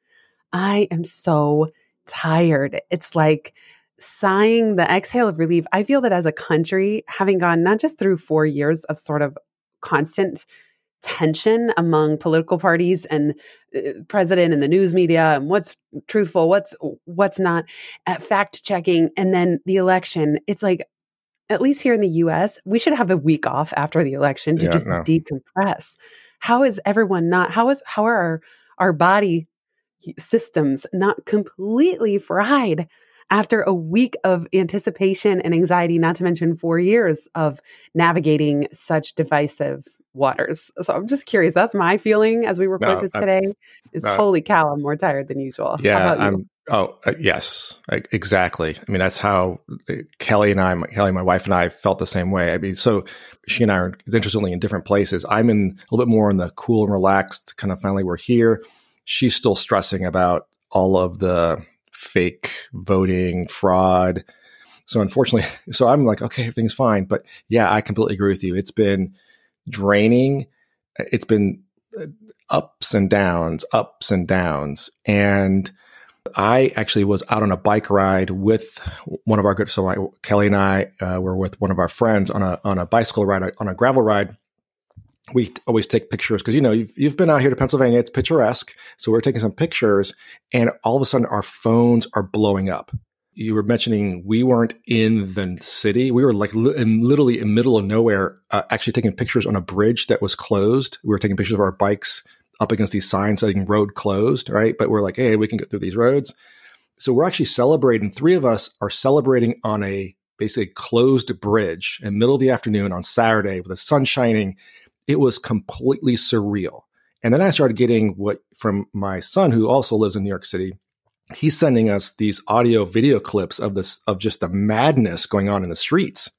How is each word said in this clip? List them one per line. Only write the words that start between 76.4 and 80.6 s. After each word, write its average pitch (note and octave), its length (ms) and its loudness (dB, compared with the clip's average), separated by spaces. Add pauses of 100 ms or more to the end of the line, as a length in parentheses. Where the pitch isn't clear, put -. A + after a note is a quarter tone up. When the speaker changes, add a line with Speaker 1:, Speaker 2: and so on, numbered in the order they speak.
Speaker 2:
actually G#2+ 300 0
was G2 240 0
out G#2+ 140 0
on G2+ 100 2
a F2+ 60 0
bike G#2 320 0
ride F#2+ 400 2
with G2 480 -2 (460)
one G#2+ 140 2
of G2 60 4
our G2 100 4
good, G2 140 -4
so F#2+ 180 -2
I, F#2 100 -2 (260)
Kelly G#2 240 2
and G2+ 100 4
I, G2 360 0 (100)